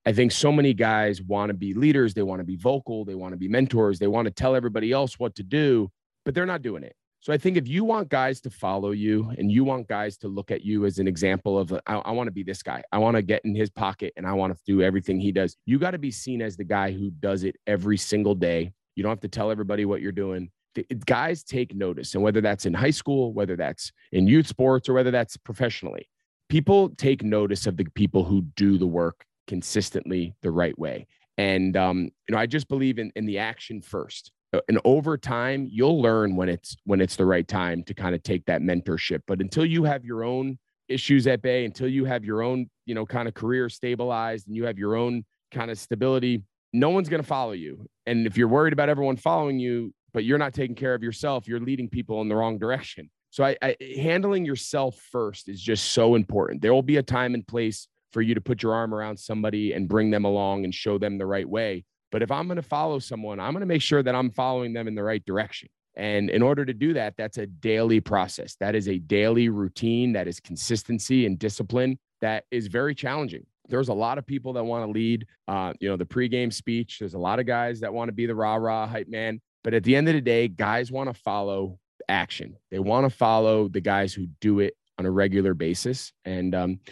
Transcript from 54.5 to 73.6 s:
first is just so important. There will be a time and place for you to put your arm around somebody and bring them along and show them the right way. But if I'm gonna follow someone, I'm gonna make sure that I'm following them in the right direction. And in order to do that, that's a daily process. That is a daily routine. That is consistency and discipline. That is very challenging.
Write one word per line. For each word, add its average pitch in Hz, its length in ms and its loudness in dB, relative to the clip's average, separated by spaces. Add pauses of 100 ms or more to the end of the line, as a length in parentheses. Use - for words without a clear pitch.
first 107 380 -6
is 98 120 -12
just 107 320 0
so 120 220 8
important. 95 480 2
There 110 120 6
will 135 80 4
be 143 160 4
a 135 40 2
time 123 320 0
and 113 120 -6
place 113 420 -4 (240)
for 113 100 0
you 113 120 2
to 107 60 0
put 113 220 -2
your 113 120 2
arm 113 200 -2
around 107 220 -6
somebody 107 560 -2
and 95 160 -2
bring 107 220 4
them 104 140 2
along 101 400 2
and 92 100 -4
show 104 240 -2
them 101 200 -2
the 95 80 -4
right 95 220 -2
way. 101 360 -4 (280)
But 110 100 0
if 113 80 -2
I'm 147 160 -2
gonna 175 160 -4
follow 147 380 -2
someone, 107 400 -10
I'm 110 120 -4
gonna 190 140 -4
make 160 160 0
sure 143 200 4
that 123 120 2
I'm 127 160 2
following 127 420 -2
them 117 140 -6
in 107 80 -6
the 104 80 -4
right 107 220 -2
direction. 101 440 -4 (280)
And 104 340 0
in 113 120 4
order 143 220 2
to 127 100 -4
do 143 200 0
that, 110 220 -4
that's 107 220 -8
a 104 80 -6
daily 110 540 2
process. - 600 -2
That 104 160 0
is 98 120 -2
a 95 100 0
daily 107 500 2
routine. 113 640 0
That 92 160 -2
is 90 100 -10
consistency 117 880 -2
and 95 120 0
discipline. 120 600 -2 (220)
That 110 320 -2
is 117 160 -4
very 131 260 -2
challenging. 131 520 -6 (220)